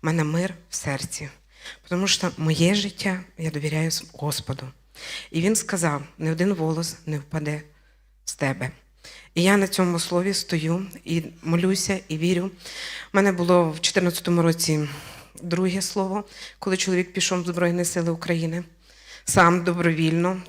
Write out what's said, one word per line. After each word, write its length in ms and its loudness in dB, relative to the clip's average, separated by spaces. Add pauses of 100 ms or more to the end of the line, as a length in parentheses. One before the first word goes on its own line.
в 40 -2
мене 180 2
мир 300 -2 (160)
в 40 -10
серці. 540 -6 (600)
Тому 200 0
що 280 2
моє 380 2
життя 460 -4 (180)
я 120 -4
довіряю 380 -2
с-, 240 -4
Господу. 560 -6 (600)
І 100 0
він 160 2
сказав: 460 0 (160)
«Ні 120 -2
один 240 0
волос 420 -2 (100)
не 120 -4
впаде 440 -6 (600)
з 100 -10
тебе». 360 -2 (640)
І 80 2
я 140 8
на 100 4
цьому 320 2
слові 360 0
стою 520 -2 (180)
і 180 0 (200)
молюся, 560 0 (100)
і 100 -4
вірю. 260 2
У 60 -6 (600)
мене 200 4
було 380 4
в 100 -10
чотирнадцятому 600 2
році 460 2 (540)
друге 400 0
слово, 420 -4 (340)
коли 180 -2
чоловік 360 0
пішов 300 0
в 40 -4
Збройні 380 2
Сили 260 0
України. 540 -2 (640)
Сам 360 6
добровільно, 840 2